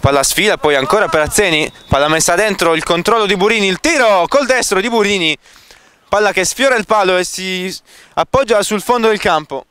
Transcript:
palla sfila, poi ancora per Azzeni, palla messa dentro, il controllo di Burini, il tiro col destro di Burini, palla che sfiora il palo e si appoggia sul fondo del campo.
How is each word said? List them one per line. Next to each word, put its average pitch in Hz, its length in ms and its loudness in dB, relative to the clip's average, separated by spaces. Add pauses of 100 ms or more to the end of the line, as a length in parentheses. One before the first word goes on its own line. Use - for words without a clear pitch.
palla 139 220 0
sfila, 185 340 0
poi 147 180 0
ancora 165 320 0
per 160 140 0
Azzeni, 156 500 0 (160)
palla 143 220 0
messa 160 260 2
dentro, 180 400 0
il 139 80 -4
controllo 208 420 0
di 196 120 0
Burini, 208 300 0
il 185 120 -2
tiro 233 480 2
col 277 180 0
destro 226 360 0
di 233 80 -2
Burini, 202 480 0 (720)
palla 202 240 2
che 185 140 0
sfiora 254 300 0
il 214 100 -2
palo 190 320 2
e 180 80 0
si 185 500 -6 (380)
appoggia 220 480 0
sul 202 200 -2
fondo 240 280 0
del 214 100 0
campo. 151 520 -2